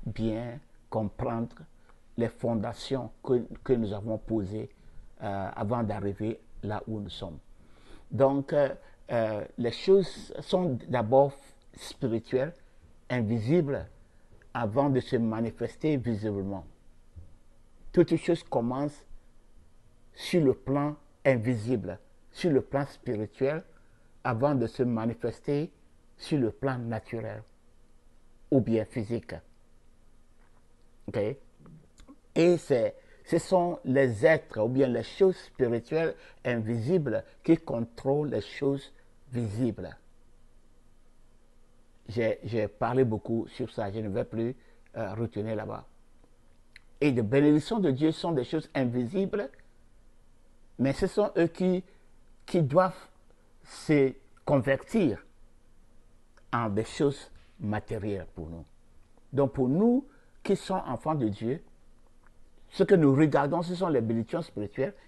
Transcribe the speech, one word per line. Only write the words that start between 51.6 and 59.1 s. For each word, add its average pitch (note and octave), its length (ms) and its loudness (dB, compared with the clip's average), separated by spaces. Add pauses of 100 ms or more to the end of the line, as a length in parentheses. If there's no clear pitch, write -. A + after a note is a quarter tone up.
qui F3 160 2
doivent F3 460 2 (560)
se C#3 500 2 (300)
convertir C3+ 840 2 (1300)
en A#2 180 0
des G#2 140 0
choses - 480 0 (280)
matérielles G#2 760 -4
pour D#2+ 140 -10
nous. E2 160 -12 (680)